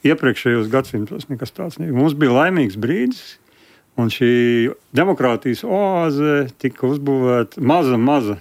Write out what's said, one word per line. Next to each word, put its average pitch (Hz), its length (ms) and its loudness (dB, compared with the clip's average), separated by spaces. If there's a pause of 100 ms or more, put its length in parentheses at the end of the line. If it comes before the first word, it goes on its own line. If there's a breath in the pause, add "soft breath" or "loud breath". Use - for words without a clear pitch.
iepriekšējos 120 680 0
gadsimtos 117 600 -4
nekas 123 240 -8
tāds 180 260 -10
nebija. 151 180 -4
Mums 143 180 2
bija 143 180 2
laimīgs 156 440 2
brīdis, 220 460 -2 (720 soft breath)
un 117 120 0
šī 120 240 2 (560)
demokrātijas 131 720 0
oāze 151 960 0
tika 127 320 -4
uzbūvēta 131 720 0
maza, 135 360 2
maza 117 440 0